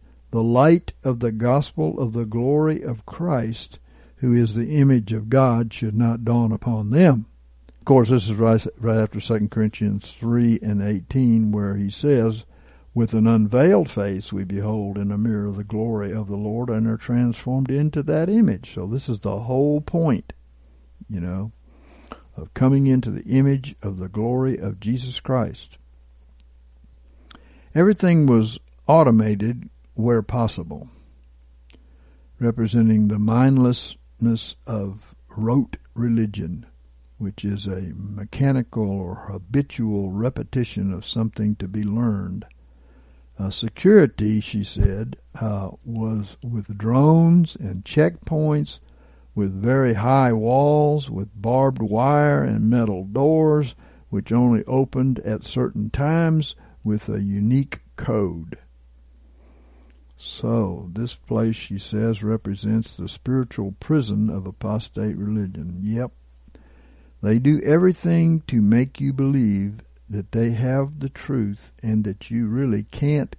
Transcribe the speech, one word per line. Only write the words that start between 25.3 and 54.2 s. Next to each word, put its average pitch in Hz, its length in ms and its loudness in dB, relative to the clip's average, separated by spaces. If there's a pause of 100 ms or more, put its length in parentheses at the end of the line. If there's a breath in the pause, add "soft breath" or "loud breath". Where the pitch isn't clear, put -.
Everything 170 520 6
was 113 340 4 (260)
automated 113 800 4 (260)
where 117 280 2
possible, 90 640 -6 (1500 soft breath)
representing 113 680 4
the 104 100 0
mindlessness 120 1400 0 (140)
of 104 480 -10 (200)
rote 117 420 0 (160)
religion, 113 680 -2 (540)
which 101 260 -10
is 101 220 -4
a 92 300 -8
mechanical 104 920 -2
or 95 440 -8
habitual 101 800 -4
repetition 110 800 -4
of 87 120 -8
something 107 520 -2
to 98 100 -8
be 104 160 -6
learned. 104 640 -2 (920 soft breath)
Uh, 95 140 -4
security, 113 880 4
she 104 240 -4
said, 101 540 -2 (240)
uh, 101 300 -4 (140)
was 110 560 -6
with 107 380 -8
drones 160 800 4
and 98 280 -8
checkpoints, 156 920 0 (560 soft breath)
with 98 180 -2
very 120 420 2
high 123 380 2
walls, 143 800 2
with 104 240 -6
barbed 127 480 0
wire 143 640 2
and 107 260 0
metal 107 320 2
doors, 151 720 2 (340 soft breath)
which - 220 -6